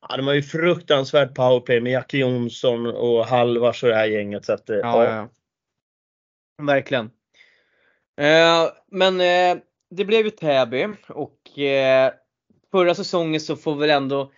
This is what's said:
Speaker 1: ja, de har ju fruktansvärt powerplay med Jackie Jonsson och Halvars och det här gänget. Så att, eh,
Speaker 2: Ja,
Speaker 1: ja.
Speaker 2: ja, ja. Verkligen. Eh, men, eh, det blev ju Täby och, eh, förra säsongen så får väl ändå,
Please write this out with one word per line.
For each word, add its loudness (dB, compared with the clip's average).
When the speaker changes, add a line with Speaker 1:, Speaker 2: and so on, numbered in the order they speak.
Speaker 1:
ja, -8
de -2
har 2
ju 2
fruktansvärt 0
powerplay 2
med -4
Jackie -2
Jonsson -2
och 0
Halvars 0
och 4
det 2
här 2
gänget. -4
Så 0
att, -8
eh, -2
Speaker 2:
Ja, 2
Speaker 1:
ja. 2
Speaker 2:
ja, -6
ja. -14
Verkligen. -2
Eh, 4
men, 0
eh, 2
det -4
blev 2
ju -4
Täby -2
och, -16
eh, 2
förra 2
säsongen -4
så -8
får -6
väl -2
ändå, -2